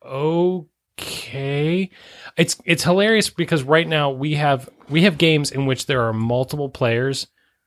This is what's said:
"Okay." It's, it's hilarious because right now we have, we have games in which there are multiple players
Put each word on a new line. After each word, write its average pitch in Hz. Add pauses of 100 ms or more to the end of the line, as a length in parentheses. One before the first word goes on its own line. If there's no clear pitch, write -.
"Okay." 156 (480)
It's, -
it's -
hilarious 202
because 165
right 156
now 147
we 143
have, 143 (200)
we 151
have 180
games 156
in 135
which 131
there 131
are 113
multiple 127
players 131 (400)